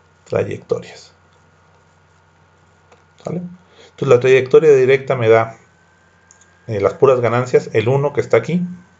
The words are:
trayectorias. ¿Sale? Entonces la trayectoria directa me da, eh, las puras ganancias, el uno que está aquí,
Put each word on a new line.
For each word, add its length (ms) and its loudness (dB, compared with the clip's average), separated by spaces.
trayectorias. 880 -8
¿Sale? 200 -10
Entonces 180 0
la 60 4
trayectoria 560 4
directa 400 0
me 140 0
da, 280 2
eh, 140 -6
las 140 0
puras 260 2
ganancias, 500 -2
el 160 -2
uno 240 -2
que 80 -4
está 160 -2
aquí, 320 -2